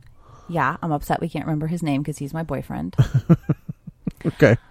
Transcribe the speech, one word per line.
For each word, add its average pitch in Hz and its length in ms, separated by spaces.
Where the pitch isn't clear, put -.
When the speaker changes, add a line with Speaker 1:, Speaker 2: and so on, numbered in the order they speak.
Speaker 1:
Yeah, 156 340
I'm 160 100
upset 147 280
we 165 80
can't 151 180
remember 156 200
his 170 160
name 147 220
'cause 151 140
he's 143 160
my 160 80
boyfriend. 147 580
Speaker 2:
<laughs> 131 60
Okay. 147 320